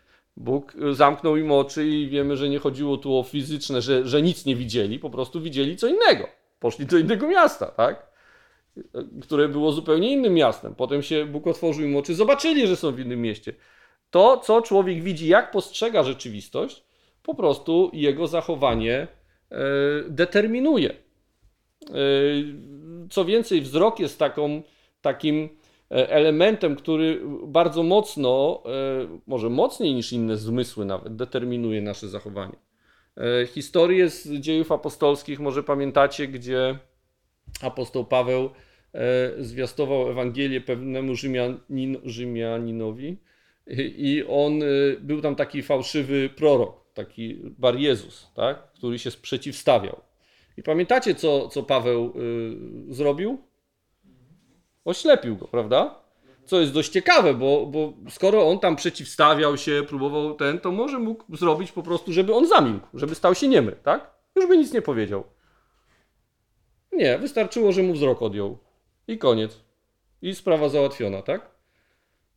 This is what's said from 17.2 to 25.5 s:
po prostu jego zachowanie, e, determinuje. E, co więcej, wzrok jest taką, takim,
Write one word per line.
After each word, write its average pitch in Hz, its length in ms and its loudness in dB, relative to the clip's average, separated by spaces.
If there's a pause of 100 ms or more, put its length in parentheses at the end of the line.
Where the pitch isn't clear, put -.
po 311 120 -6
prostu 170 580 2
jego 147 340 0
zachowanie, 135 800 0 (440)
e, - 60 -10 (520)
determinuje. 208 800 2
E, - 1040 -18 (1160)
co 190 160 0
więcej, 202 360 2
wzrok 156 380 2
jest 151 200 -4
taką, 147 420 -2 (400)
takim, 151 480 -2 (420)